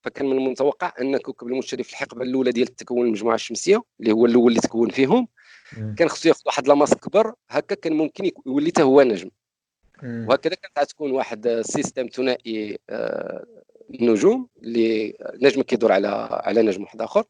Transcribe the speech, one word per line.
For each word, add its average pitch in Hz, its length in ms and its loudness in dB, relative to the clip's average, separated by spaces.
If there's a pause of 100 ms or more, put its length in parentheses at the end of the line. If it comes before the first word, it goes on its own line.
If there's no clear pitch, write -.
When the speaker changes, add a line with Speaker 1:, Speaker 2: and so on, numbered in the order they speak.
Speaker 1:
فكان 135 240 -6
من 131 100 0
المتوقع 135 640 -2
ان 135 160 -2
كوكب 123 300 -8
المشتري 127 360 -6
في - 80 -10
الحقبه 123 320 -10
الاولى 127 300 0
ديال 120 140 0
تكون 120 400 -4
المجموعه 113 280 0
الشمسيه، 180 480 0 (180)
اللي 113 120 2
هو 113 140 4
الاول 117 220 6
اللي 113 120 4
تكون 113 280 0
فيهم، 156 400 2 (480)
Speaker 2:
مم. 107 220 -8
Speaker 1:
كان 165 100 2
خصو - 200 0
ياخذ 151 180 4
واحد 139 220 -2
لا 143 60 6
ماس 143 200 4
كبر، 220 400 0 (160)
هكا 143 240 -4
كان 160 180 -6
ممكن 156 320 -4
يك-، - 220 -6
يولي 143 200 -2
حتى 170 160 2
هو 139 200 6
نجم. 95 280 0 (720)
Speaker 2:
مم. 117 260 -10
Speaker 1:
وهكذا 160 260 0
كانت - 240 -10
غتكون 143 320 -4
واحد 117 540 -2
سيستم 135 420 -6
ثنائي، 113 720 -6 (120)
آه، - 540 -8 (500)
النجوم، 131 540 2 (140)
اللي 113 520 -2 (280)
نجم 135 200 4
كيدور 110 300 2
على، 101 380 0
على 107 320 0
نجم 101 200 0
واحد 113 200 -12
اخر. 202 280 0